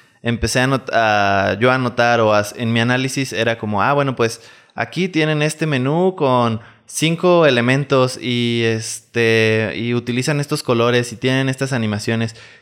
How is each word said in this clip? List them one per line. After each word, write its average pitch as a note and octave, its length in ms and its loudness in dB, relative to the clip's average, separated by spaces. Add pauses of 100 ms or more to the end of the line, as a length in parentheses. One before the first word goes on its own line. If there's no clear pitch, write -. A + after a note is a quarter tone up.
(220)
empecé A#2 360 -2
a B2+ 80 2
not-, C3+ 260 -2
a, G2+ 680 2
yo B2 100 4
a C3 80 2
notar A#2+ 440 2
o G#2+ 120 4
a, G#2 100 2 (120)
en A#2 160 -2
mi A#2 80 2
análisis C3 520 -2
era A2+ 240 -2
como, G#2 260 -2
"Ah, B2+ 100 2
bueno, C#3 240 0
pues A#2 240 -2 (340)
aquí E3+ 340 -4
tienen D#3 340 0
este D#3 240 -2
menú D#3 500 0
con A#2+ 440 2 (240)
cinco E3 640 2
elementos B2+ 760 2
y, A#2+ 440 -2
este, A2+ 1120 0
y A#2+ 180 -4
utilizan B2+ 460 -2
estos D3 240 -4
colores A#2+ 480 0
y G#2 40 -12
tienen C3 320 0
estas C3 240 -4
animaciones", A2+ 640 -2 (280)